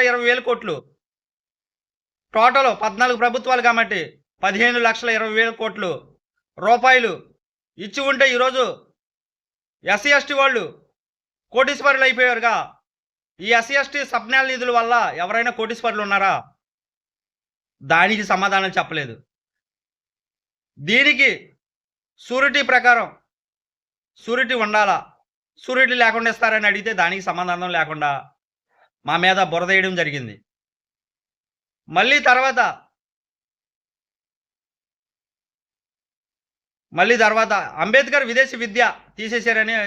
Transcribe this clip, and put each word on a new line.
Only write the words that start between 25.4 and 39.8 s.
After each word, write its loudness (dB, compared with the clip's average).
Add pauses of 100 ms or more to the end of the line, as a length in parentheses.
షూరిటీ 0
లేకుండా 2
ఇస్తారని 0
అడిగితే -4 (100)
దానికి -2
సమాధానం -6
లేకుండా -2 (920)
మా -2
మీద 2 (120)
బురదేయడం 0
జరిగింది. -6 (1500)
మళ్ళీ 4 (120)
తర్వాత, 4 (4000)
మళ్ళీ 4
తర్వాత 2 (300)
అంబేద్కర్ 2
విదేశీ 0
విద్య -2 (340)
తీసేశారని -2 (140)